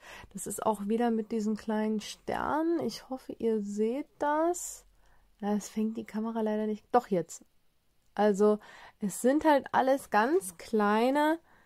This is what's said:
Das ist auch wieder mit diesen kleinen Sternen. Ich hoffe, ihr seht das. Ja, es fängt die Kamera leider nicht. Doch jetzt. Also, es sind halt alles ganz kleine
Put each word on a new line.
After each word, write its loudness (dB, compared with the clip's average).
Das -10
ist -8
auch -2
wieder 0
mit -4
diesen -2
kleinen -2
Sternen. -2
Ich -8
hoffe, -12
ihr -2
seht -2
das. -2
Ja, 0
es -4
fängt -2
die -8
Kamera -6
leider -2
nicht. -6
Doch 4
jetzt. -4
Also, 4
es -4
sind 4
halt 4
alles 2
ganz 2
kleine 2